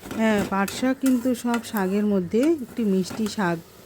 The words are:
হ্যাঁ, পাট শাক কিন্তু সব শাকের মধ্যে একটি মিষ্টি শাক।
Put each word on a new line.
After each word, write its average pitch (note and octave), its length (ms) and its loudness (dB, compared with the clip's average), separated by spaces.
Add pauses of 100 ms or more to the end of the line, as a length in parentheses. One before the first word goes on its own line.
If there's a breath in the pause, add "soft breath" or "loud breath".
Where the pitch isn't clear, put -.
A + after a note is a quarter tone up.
(160)
হ্যাঁ, A3 240 2 (100)
পাট G3 200 0
শাক B3+ 320 0
কিন্তু B3+ 340 2
সব A#3+ 280 -2
শাকের G3+ 420 0
মধ্যে G3+ 360 2 (220)
একটি - 220 -8
মিষ্টি F#3+ 420 0
শাক। F3 300 0 (280)